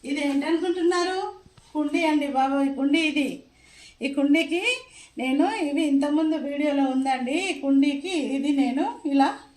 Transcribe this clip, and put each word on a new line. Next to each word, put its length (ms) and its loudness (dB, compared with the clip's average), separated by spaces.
ఇది 180 -2
ఏంటనుకుంటున్నారు? 920 0
కుండీ 320 -2
అండి 220 2
బాబు, 360 0
ఈ 100 0
కుండీ 280 2
ఇది. 180 0
ఈ 120 -4
కుండీకి 500 2
నేను 280 0
ఇవి 320 0
ఇంతకుముందు 480 2
వీడియోలో 480 -2
ఉందండి. 540 -2
ఈ 100 -6
కుండీకి 540 2
ఇది 160 -2
నేను 540 0
ఇలా 240 4